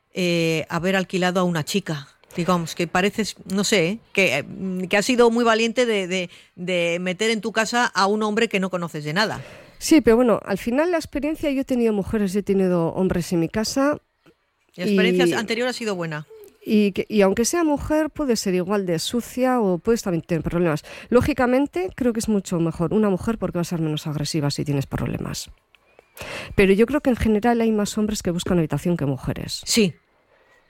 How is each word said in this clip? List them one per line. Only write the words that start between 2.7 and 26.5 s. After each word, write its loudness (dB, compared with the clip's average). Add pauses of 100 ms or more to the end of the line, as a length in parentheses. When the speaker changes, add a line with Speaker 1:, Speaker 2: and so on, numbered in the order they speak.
Speaker 1:
que -2
pareces, -2 (160)
no 0
sé, 2
¿eh? -4 (140)
que, 2
eh, -6
que 2
has 2
sido 6
muy 2
valiente 2
de, 0
de, -4 (260)
de -2
meter -2
en -2
tu -6
casa 0
a 0
un 0
hombre 0
que -2
no 0
conoces -6
de -4
nada. 0 (380)
Speaker 2:
Sí, 4
pero 6
bueno, 4
al -4
final 0
la 0
experiencia, -4
yo 0
he -8
tenido 2
mujeres, 0
he 0
tenido 2
hombres 0
en 2
mi 2
casa 0 (760)
Speaker 1:
La -8
experiencia 4
Speaker 2:
y 2
Speaker 1:
anterior -2
ha -2
sido -4
buena. -6 (380)
Speaker 2:
y 4
que, -4
y 4
aunque 4
sea 0
mujer, 0
puede -2
ser -2
igual -2
de 0
sucia -2
o 2
puedes 0
también -2
tener -2
problemas. 0 (240)
Lógicamente, 2
creo 0
que -4
es -4
mucho -2
mejor -2
una 2
mujer -2
porque -4
va 0
a -2
ser -4
menos -4
agresiva -2
si -4
tienes -2
problemas. -6 (1040)